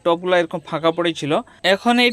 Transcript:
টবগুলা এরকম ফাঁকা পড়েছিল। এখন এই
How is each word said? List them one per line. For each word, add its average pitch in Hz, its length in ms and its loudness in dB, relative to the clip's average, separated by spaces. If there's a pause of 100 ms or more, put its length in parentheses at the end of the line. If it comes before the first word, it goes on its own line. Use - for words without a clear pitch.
টবগুলা 175 360 0
এরকম 170 280 -2
ফাঁকা 160 260 -2
পড়েছিল। 165 400 -4 (400)
এখন 233 260 0
এই 247 140 2